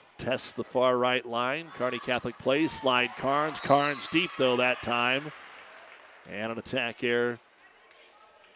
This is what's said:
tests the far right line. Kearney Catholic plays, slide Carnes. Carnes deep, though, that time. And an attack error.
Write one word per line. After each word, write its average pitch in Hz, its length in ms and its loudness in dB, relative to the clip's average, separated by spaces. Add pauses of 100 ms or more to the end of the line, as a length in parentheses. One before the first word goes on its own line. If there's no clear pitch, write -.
(180)
tests - 340 -4
the - 120 -6
far 127 340 2
right 123 260 2
line. 127 500 -4
Kearney 123 260 -2
Catholic 123 380 -4
plays, 147 340 2
slide 123 440 2
Carnes. 143 440 0
Carnes 143 500 2
deep, 170 260 2
though, 127 200 4
that 127 260 2
time. 123 500 0 (1000)
And 107 220 -6
an 113 60 -8
attack 120 440 -4
error. 120 360 2 (1160)